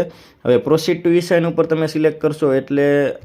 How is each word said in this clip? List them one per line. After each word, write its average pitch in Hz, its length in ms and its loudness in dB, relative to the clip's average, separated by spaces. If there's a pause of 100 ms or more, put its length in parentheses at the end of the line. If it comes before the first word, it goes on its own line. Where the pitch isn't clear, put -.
(460)
હવે 123 100 4
proceed 160 520 0
to 170 100 2
e-sign 170 260 0
ઉપર 165 220 0
તમે 160 220 -2
સિલેક્ટ 156 340 -2
કરશો 151 320 0
એટલે 143 580 0 (140)